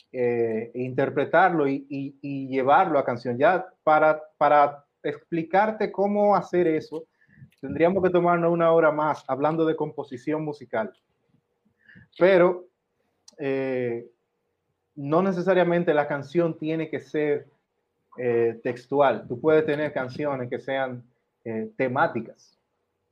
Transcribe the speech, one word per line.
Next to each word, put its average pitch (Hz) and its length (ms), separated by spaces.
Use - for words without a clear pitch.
eh, 120 600
e 127 100
interpretarlo 143 840
y, 139 220
y, 139 320
y 139 260
llevarlo 143 500
a 131 60
canción. 123 340
Ya 165 280
para, 156 400
para 147 480
explicarte 190 920
cómo 202 440
hacer 175 320
eso, 156 400
tendríamos 165 440
que 185 80
tomarnos 170 400
una 170 200
hora 160 200
más 151 360
hablando 151 380
de 160 100
composición 151 680
musical. 120 500
Pero, 180 460
eh, 127 680
no 151 280
necesariamente 175 680
la 147 140
canción 160 520
tiene 156 300
que 131 100
ser, 147 480
eh, 117 440
textual. 127 680
Tú 123 120
puedes 156 260
tener 151 280
canciones 131 540
que 123 120
sean, 127 440
eh, 110 320
temáticas, - 840